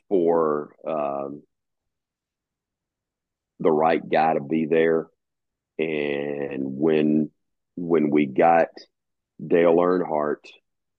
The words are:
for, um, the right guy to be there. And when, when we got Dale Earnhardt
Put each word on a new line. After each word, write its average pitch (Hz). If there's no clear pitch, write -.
for, 82
um, 71
the 92
right 80
guy 78
to 71
be 78
there. 80
And 71
when, 78
when 82
we 73
got 82
Dale 85
Earnhardt 85